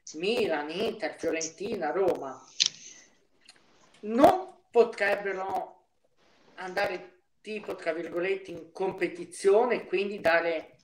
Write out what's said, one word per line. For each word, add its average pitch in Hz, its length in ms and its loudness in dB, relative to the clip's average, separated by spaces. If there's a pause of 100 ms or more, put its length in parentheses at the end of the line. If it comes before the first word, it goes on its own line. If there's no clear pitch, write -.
(140)
Milan, 165 560 -2
Inter, 185 480 -4
Fiorentina, 175 720 -4
Roma, 143 500 0 (1600)
non 277 480 6 (220)
potrebbero 196 1160 0 (720)
andare 185 600 -4 (220)
tipo, 208 340 -10
tra - 180 -4
virgolette, 170 580 -4
in 160 220 -14
competizione 196 1040 2
e - 100 -6
quindi 202 340 -2
dare 165 520 2 (120)